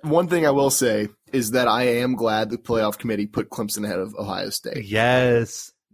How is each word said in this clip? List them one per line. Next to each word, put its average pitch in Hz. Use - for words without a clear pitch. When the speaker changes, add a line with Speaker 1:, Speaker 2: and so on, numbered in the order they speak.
Speaker 1:
one 165
thing 165
I 147
will 139
say 110
is 117
that 123
I 117
am 127
glad 110
the 117
playoff 110
committee 104
put 107
Clemson 107
ahead 95
of 92
Ohio 98
State. -
Speaker 2:
Yes. 120